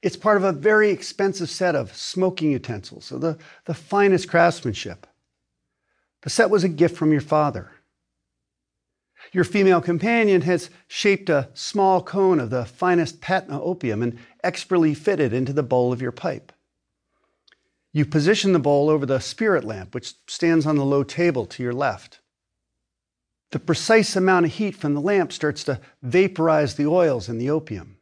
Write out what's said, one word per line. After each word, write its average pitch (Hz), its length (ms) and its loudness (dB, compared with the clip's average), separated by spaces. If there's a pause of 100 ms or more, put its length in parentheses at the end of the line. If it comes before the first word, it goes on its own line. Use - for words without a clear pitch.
It's 185 140 -2
part 208 220 2
of 185 60 0
a 190 80 2
very 214 380 2
expensive 196 600 -4
set 180 240 -2
of 123 200 -4
smoking 185 560 -2
utensils, 110 540 -8
so 135 140 -12
the, 160 180 -4 (300)
the 165 80 -6
finest 196 560 0
craftsmanship. 131 760 0 (1160)
The 139 80 -8
set - 180 2
was 196 160 2
a 190 60 2
gift 165 260 2
from 156 160 2
your 147 80 2
father. 151 500 -2 (1600)
Your 180 120 2
female 185 380 4
companion 196 580 2
has 170 300 -2 (180)
shaped 196 400 0
a 143 240 0
small 190 500 0
cone 185 380 2
of 120 80 -6
the 123 160 -4
finest 170 560 -2
Patna 180 420 -4
opium 123 400 -4
and 120 160 -4 (240)
expertly 170 520 0
fitted 151 400 0
into 127 180 -2
the 143 100 -2
bowl 123 300 0
of 120 80 -6
your 123 120 -6
pipe. - 380 -10 (1400)
You 151 140 0
position 180 480 2
the 170 40 4
bowl 143 300 2
over 151 160 2
the 131 160 0
spirit 190 440 -2
lamp, 98 300 -12
which - 200 -12 (120)
stands 165 380 0
on 151 120 0
the 139 80 0
low 139 180 2
table 139 420 -2
to - 180 -12
your 120 120 -4
left. 123 460 -6 (1300)
The - 80 -6
precise - 580 2
amount 185 300 2
of 156 60 -4
heat 208 240 -4
from 147 180 -4
the 147 60 -4
lamp 190 300 0
starts - 340 -4
to 131 160 -4 (220)
vaporize 160 720 0
the 147 100 0
oils 151 420 0
in 117 80 -6
the 123 140 -4
opium. 147 520 -6